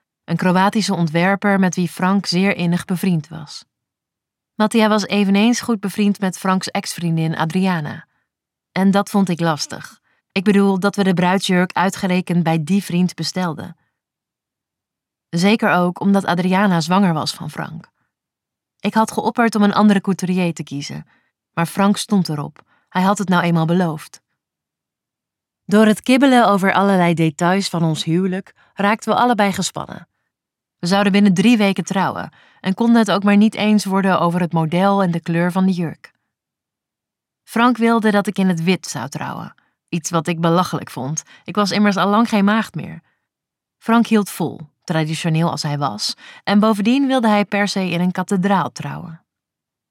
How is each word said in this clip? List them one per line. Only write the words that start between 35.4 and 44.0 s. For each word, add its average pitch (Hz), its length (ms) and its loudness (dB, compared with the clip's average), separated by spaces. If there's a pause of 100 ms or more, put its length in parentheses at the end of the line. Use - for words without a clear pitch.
van 190 140 0
de 190 60 2
jurk. 170 420 -8 (1300)
Frank 233 340 0
wilde 226 340 2
dat 202 160 0
ik 202 100 -6
in 190 100 2
het 165 160 -2
wit 180 240 0
zou 120 220 -10
trouwen, - 460 -10 (340)
iets 175 200 -6
wat 165 180 -2
ik 170 140 -4
belachelijk 170 480 0
vond. 143 340 -8 (200)
Ik - 120 -14
was 208 160 -2
immers 208 260 2
al 180 120 0
lang 220 200 2
geen 202 160 2
maagd 208 300 0
meer. 160 260 -12 (760)
Frank 226 300 2